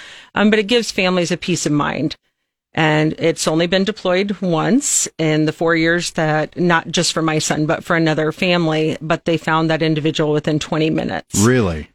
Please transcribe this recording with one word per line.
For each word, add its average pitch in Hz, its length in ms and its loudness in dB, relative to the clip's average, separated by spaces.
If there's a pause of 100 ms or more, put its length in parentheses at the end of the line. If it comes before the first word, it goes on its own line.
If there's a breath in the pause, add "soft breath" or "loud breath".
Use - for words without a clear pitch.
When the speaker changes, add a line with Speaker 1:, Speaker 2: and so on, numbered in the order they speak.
(360 loud breath)
Speaker 1:
Um, 208 140 4
but 214 100 4
it 208 80 -2
gives 233 240 2
families 180 400 0
a 175 60 0
peace - 280 -4
of 156 60 0
mind. 147 460 -2 (560)
And 156 460 2
it's 160 280 0
only 165 200 0
been 190 180 2
deployed 196 560 -2
once 170 640 0 (100)
in 156 280 2
the 156 80 -2
four 165 240 2
years 165 340 0
that, 156 480 -2
not 170 300 2
just 165 240 0
for 170 80 -2
my 156 180 0
son, 151 260 -2
but 151 180 -2
for 175 120 -2
another 156 380 0
family, 160 640 0
but 160 240 -4
they 165 140 0
found 160 320 0
that 160 140 0
individual 151 500 0
within 151 260 0
twenty 156 300 -2
minutes. - 500 -4
Speaker 2:
Really? 101 560 0